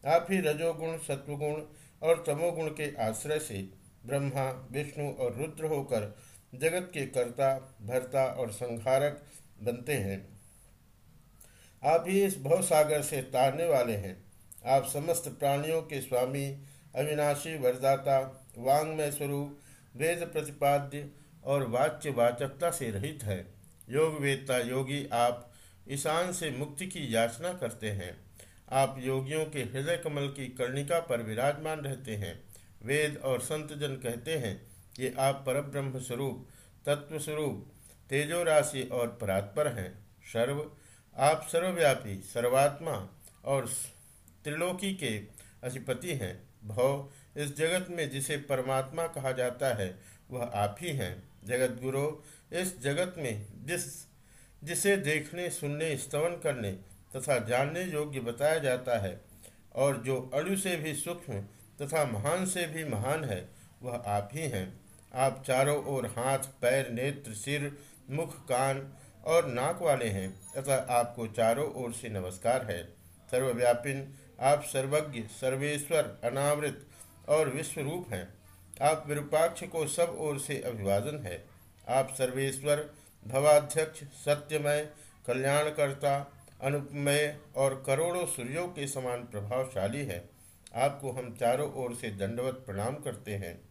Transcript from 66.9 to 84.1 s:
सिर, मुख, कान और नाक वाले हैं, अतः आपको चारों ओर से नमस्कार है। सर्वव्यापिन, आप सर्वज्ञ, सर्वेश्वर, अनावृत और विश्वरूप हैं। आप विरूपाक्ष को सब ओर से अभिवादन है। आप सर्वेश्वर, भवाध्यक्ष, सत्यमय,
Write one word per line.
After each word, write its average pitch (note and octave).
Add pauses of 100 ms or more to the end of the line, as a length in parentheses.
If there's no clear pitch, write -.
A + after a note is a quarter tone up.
सिर, C#3+ (320)
मुख, D3+
कान C3+ (320)
और E3
नाक C#3+
वाले C3+
हैं, F#2+ (160)
अतः C3+
आपको A#2+
चारों A#2
ओर A#2+
से A#2
नमस्कार G#2+
है। F2 (460)
सर्वव्यापिन, B2+ (260)
आप C#3+
सर्वज्ञ, C3+
सर्वेश्वर, C#3+
अनावृत C#3+ (400)
और D3+
विश्वरूप C#3
हैं। F2+ (480)
आप D#3
विरूपाक्ष D3+
को D#3+
सब E3+
ओर D3+
से C#3
अभिवादन G#2+
है। F2+ (420)
आप C3
सर्वेश्वर, C3+ (340)
भवाध्यक्ष, D3
सत्यमय, D3 (380)